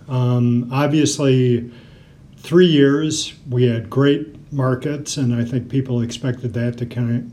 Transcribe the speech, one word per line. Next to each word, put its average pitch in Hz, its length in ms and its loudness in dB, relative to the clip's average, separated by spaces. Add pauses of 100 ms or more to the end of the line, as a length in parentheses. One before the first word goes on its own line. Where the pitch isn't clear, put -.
Um, 123 640 0
obviously, 131 1000 2 (640)
three 180 280 4
years, 156 720 2 (120)
we 123 200 2
had 113 240 -4
great - 600 0
markets, 135 680 -4
and 120 180 0
I 117 100 -2
think 123 240 -4
people 127 320 -2
expected 120 540 -6
that 117 240 -4
to 120 80 -6
ki-, 120 460 -4